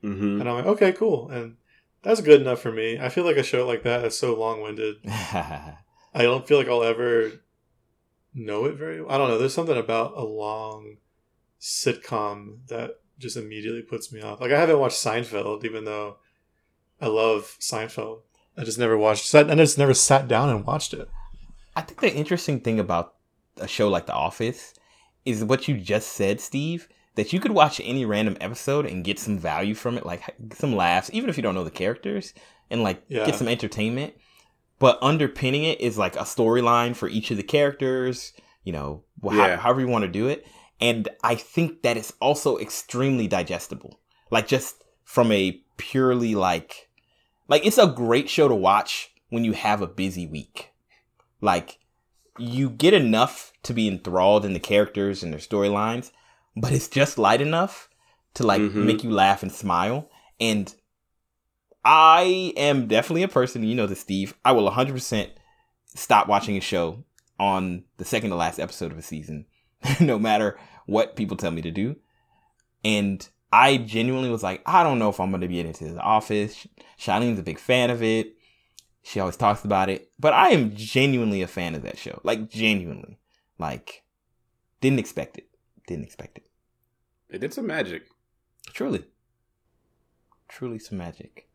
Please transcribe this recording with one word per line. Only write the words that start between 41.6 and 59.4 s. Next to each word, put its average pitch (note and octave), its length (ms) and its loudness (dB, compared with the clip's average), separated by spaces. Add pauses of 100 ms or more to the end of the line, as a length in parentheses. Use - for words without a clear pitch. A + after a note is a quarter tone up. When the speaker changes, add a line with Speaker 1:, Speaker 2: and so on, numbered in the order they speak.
Speaker 3:
that A#2 120 2
it's A2 240 -10
also C#3+ 380 2
extremely B2 680 -2
digestible. F2 760 -6 (280)
Like, A2+ 180 2
just - 360 -2 (220)
from A#2 260 2
a F#2+ 300 2 (160)
purely, B2 580 0
like, F2+ 500 -2 (640)
like, D3+ 180 4
it's G#3 120 4
a G#3+ 100 8
great A#2+ 420 2
show D3+ 180 4
to B2 80 4
watch G2 560 2 (180)
when A#2 140 -2
you A2 100 0
have G#2 280 -2
a F2+ 60 -4
busy F2+ 380 -6
week. - 460 -14 (680)
Like, F2+ 380 -2 (580)
you B2 320 -2
get C#3 240 4
enough B2 600 2 (100)
to B2 100 -6
be A2+ 140 0
enthralled F#2+ 580 4
in G2 80 -2
the F2 60 -2
characters G2+ 640 0
and E2+ 80 -6
their D2+ 80 -8
storylines, G#2 720 -2 (440)
but A#2+ 160 -2
it's C3+ 160 0
just C#3 300 0
light A2+ 240 4
enough E3 480 -4 (460)
to, B2 100 -2
like, G#2 160 4
Speaker 1:
Mm-hmm. G#2 240 0
Speaker 3:
make G#2+ 180 0
you A#2 80 -4
laugh G2 320 4